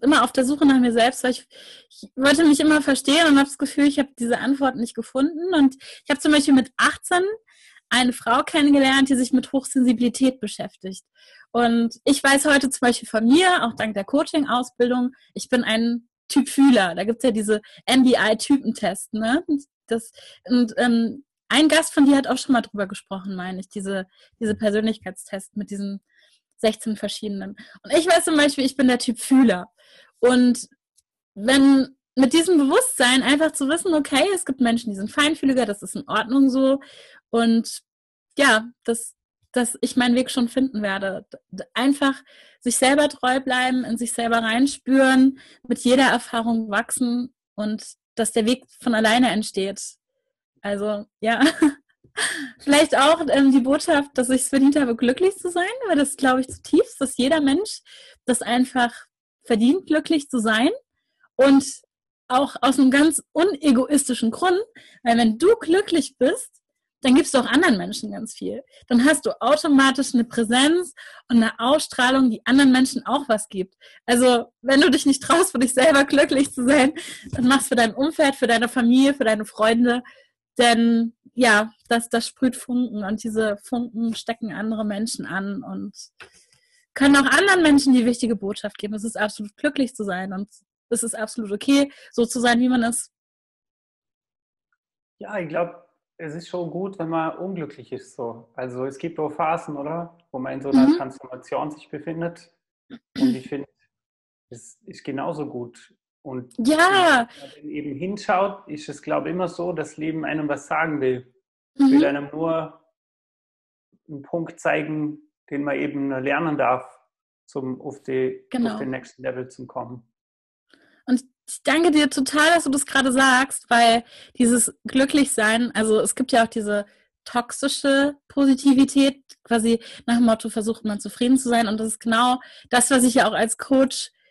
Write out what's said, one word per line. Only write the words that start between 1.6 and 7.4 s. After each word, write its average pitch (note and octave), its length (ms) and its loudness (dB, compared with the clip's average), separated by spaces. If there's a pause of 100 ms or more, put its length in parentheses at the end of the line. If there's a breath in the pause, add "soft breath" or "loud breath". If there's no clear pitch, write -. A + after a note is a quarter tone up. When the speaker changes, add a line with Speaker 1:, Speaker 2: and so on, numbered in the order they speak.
Speaker 1:
ich - 260 -20
wollte C#4+ 280 2
mich D4 160 6
immer D4+ 220 4
verstehen C#4+ 460 2
und C#4+ 100 6
hab C#4 80 4
das - 120 -8
Gefühl, C#4+ 280 0
ich C#4+ 120 2
hab C#4 100 0 (100)
diese A#3 220 -2
Antwort C4 360 -2
nicht A3+ 200 -6
gefunden. D#4 600 -4
Und C#4 200 4 (280 loud breath)
ich - 60 -6
hab C#4+ 120 -2
zum D4+ 100 2
Beispiel D4 220 4
mit C4 240 2
achtzehn F4 460 0 (680 soft breath)